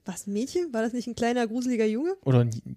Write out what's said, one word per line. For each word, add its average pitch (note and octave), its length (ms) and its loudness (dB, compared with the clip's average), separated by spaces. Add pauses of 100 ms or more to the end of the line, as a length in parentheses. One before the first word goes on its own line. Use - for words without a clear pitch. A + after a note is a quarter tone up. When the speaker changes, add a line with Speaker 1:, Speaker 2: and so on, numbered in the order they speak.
Speaker 1:
Was, - 200 -10
ein G3+ 60 -4
Mädchen? C4+ 400 -2
War A3 80 -2
das A3+ 140 -2
nicht B3 120 -4
ein A#3 80 -8
kleiner, A#3+ 320 0
gruseliger A#3+ 380 0
Junge? C4+ 400 0
Speaker 2:
Oder B2+ 160 6
ein A#2+ 100 2
J-, A2+ 120 -8 (140)